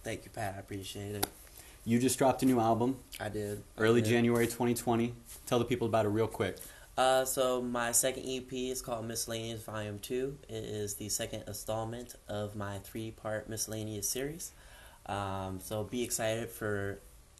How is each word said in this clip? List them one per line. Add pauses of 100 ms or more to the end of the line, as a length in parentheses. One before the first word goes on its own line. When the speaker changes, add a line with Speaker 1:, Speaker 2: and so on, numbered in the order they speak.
Speaker 1:
Thank
you,
Pat.
I
appreciate
it. (580)
Speaker 2:
You
just
dropped
a
new
album. (200)
Speaker 1:
I
did. (120)
I
Speaker 2:
Early
Speaker 1:
did.
Speaker 2:
January
twenty
twenty. (320)
Tell
the
people
about
it
real
quick. (380)
Speaker 1:
Uh,
so
my
second
E
P
is
called
Miscellaneous
Volume
Two. (100)
It
is
the
second
installment (140)
of
my
three-part
Miscellaneous
series. (540)
Um,
so
be
excited
for (400)